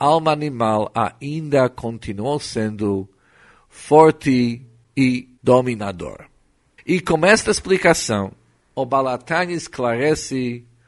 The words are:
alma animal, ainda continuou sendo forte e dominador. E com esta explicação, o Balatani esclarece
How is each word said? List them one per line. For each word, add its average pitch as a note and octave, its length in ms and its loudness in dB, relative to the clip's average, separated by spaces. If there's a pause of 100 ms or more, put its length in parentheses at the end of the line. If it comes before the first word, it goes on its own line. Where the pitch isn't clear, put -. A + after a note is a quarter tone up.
alma D#3+ 300 2
animal, A#2 600 -2
ainda C#3 760 -2
continuou A#2 720 -8
sendo G#2 640 -4 (640)
forte C3+ 1000 4 (300)
e B2+ 320 0 (140)
dominador. A#2 840 0 (600)
E E3+ 140 0
com D#3+ 240 0
esta G#3+ 260 4
explicação, D#3+ 840 0 (420)
o C3+ 120 -4
Balatani C3+ 680 -2
esclarece B2+ 1120 -4 (240)